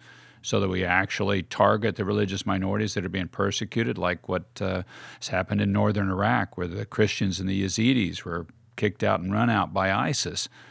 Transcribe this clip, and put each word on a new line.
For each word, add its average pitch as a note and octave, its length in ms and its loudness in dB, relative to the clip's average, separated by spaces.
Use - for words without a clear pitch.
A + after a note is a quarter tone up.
so - 180 0
that G2 100 0
we F#2 140 -2
actually F#2+ 600 0
target G#2 520 2
the G2+ 100 -4
religious G2 400 0
minorities G2 480 0
that F2+ 120 -2
are F2+ 40 -4
being F#2 180 -4
persecuted, G#2 680 -2
like F2+ 300 -2
what, F2+ 180 -2
uh, F#2 240 -2
has - 100 -8
happened F#2+ 320 0
in G2+ 100 2
northern G2+ 380 2
Iraq, G2+ 480 0
where F2+ 100 -2
the G2+ 180 -6
Christians G2+ 540 0
and F#2+ 100 -2
the F#2+ 140 0
Yazidis G#2 600 0
were E2+ 220 -6
kicked G#2+ 280 0
out G2+ 160 4
and F#2 120 -4
run A2+ 180 2
out G2+ 240 2
by F#2+ 200 2
isis. B2+ 560 -2